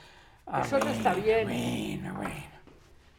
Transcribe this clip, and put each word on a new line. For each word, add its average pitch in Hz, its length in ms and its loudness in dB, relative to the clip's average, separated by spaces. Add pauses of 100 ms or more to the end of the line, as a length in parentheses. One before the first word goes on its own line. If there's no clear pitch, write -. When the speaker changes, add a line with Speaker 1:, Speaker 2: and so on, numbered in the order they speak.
(480)
Speaker 1:
Ah, 135 180 0
Speaker 2:
Eso 269 140 2
no 254 100 0
está 226 240 2
Speaker 1:
bueno, 214 360 2
Speaker 2:
bien. - 520 -2
Speaker 1:
bueno, 95 160 -8
bueno. - 320 -8 (680)